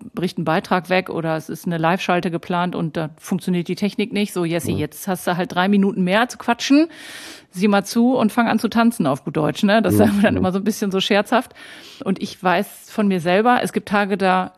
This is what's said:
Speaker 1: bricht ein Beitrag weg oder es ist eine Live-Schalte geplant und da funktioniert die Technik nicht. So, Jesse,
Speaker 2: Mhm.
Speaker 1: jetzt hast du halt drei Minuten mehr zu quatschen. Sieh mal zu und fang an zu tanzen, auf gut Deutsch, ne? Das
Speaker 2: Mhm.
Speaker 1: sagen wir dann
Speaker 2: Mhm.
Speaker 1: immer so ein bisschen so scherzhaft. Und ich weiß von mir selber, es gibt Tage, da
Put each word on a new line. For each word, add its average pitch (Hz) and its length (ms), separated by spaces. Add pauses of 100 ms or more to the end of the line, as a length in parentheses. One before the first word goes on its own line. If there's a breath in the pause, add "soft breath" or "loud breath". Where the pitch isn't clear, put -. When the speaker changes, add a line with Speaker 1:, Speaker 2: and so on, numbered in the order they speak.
(140)
Speaker 1:
bricht - 240
ein 170 60
Beitrag 170 440
weg 185 220
oder 160 260
es 156 120
ist 165 180
eine 170 120
Live-Schalte 175 520
geplant 175 440
und 165 220
da 156 220
funktioniert 180 500
die 180 60
Technik 202 380
nicht. 202 200
So, 180 120
Jesse, 165 280
Speaker 2:
Mhm. 175 60
Speaker 1:
jetzt - 300
hast 185 180
du 180 100
halt 175 180
drei 180 140
Minuten 196 360
mehr 208 240
zu - 100
quatschen. 285 500 (640 loud breath)
Sieh 185 140
mal 202 180
zu 240 320
und 220 140
fang 233 160
an 226 140
zu 226 80
tanzen, 226 400
auf 143 160
gut 160 120
Deutsch, 156 280
ne? 214 180
Das 196 120
Speaker 2:
Mhm. 208 40
Speaker 1:
sagen 208 180
wir 202 60
dann 202 120
Speaker 2:
Mhm. - 40
Speaker 1:
immer 185 140
so 190 60
ein 196 60
bisschen 208 280
so 190 80
scherzhaft. 208 520 (520 loud breath)
Und - 180
ich - 200
weiß 180 480
von 208 180
mir 185 120
selber, 208 420
es 190 100
gibt - 160
Tage, 202 280
da 185 420